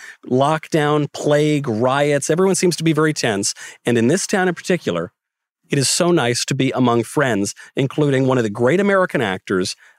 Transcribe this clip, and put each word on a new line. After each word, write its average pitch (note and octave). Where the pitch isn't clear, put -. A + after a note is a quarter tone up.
lockdown, D3
plague, D3
riots. C3+
Everyone F#3
seems F3+
to D#3+
be D#3+
very D3+
tense. G2+
And A#2+
in A#2
this E3
town F#3
in F3
particular, F#2
it C#3+
is C3
so F3
nice B2
to D3+
be C3
among A#2+
friends, A2+
including C3+
one C3
of A#2+
the G#2+
great A#2+
American F#3+
actors, F#2+